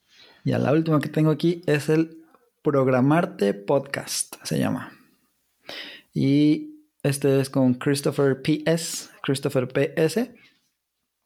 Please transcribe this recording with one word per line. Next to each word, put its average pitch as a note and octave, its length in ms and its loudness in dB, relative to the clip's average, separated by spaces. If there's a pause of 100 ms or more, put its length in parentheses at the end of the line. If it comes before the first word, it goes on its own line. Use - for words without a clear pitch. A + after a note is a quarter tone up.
(440)
Ya, B2+ 140 0
la B2 140 0
última D#3+ 280 2
que - 80 -4
tengo D#3 220 2
aquí E3+ 360 0
es D3 220 0
el D#3+ 300 0 (420)
Programarte D3 920 2
Podcast, - 880 -4
se - 160 -4
llama. - 340 -4 (1200)
Y D3 640 2 (220)
este C#3 380 2
es C3+ 100 -2
con B2+ 240 2
Christopher C#3 680 0
P D3+ 240 -2
S, - 420 -4 (140)
Christopher C3 460 -2
P - 280 -2
S. E3 380 -2 (920)